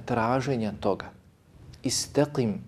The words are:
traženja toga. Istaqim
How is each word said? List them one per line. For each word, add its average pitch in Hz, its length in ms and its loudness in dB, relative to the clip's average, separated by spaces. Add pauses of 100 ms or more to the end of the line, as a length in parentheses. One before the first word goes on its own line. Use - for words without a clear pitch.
traženja 120 760 0
toga. 95 260 0 (760)
Istaqim 135 720 2 (140)